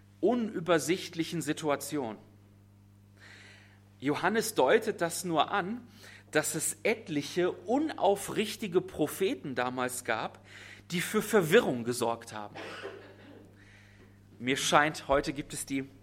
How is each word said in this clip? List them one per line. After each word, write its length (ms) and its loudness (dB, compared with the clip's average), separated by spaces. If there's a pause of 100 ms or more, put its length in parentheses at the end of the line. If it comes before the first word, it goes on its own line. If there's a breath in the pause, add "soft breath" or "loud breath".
(200 soft breath)
unübersichtlichen 1200 0
Situation. 760 -2 (1800 loud breath)
Johannes 560 0
deutet 460 4
das 240 -2
nur 260 2
an, 360 -2 (440 loud breath)
dass 240 0
es 300 -4
etliche 680 0
unaufrichtige 1300 0
Propheten 760 -2
damals 500 -2
gab, 360 -2 (520 loud breath)
die 80 0
für 220 0
Verwirrung 600 4
gesorgt 480 -2
haben. 220 -8 (1800 loud breath)
Mir 180 0
scheint, 520 4
heute 240 2
gibt 220 -8
es 100 -8
die 240 -4 (140)